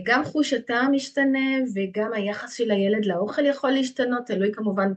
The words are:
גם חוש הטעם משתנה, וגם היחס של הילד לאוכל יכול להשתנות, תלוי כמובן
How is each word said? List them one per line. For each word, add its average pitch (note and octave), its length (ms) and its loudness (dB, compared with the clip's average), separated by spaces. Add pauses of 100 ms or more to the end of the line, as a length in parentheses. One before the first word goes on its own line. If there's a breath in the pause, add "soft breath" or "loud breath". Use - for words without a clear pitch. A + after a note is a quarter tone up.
גם B3+ 200 2
חוש D4 280 0
הטעם C4 400 0
משתנה, C4+ 560 0 (260)
וגם G3+ 380 -2
היחס G#3 420 -6
של A3+ 160 -2
הילד G3+ 360 2
לאוכל G3+ 400 0
יכול C#4 240 0
להשתנות, B3 560 0
תלוי G3 260 0
כמובן G3 440 0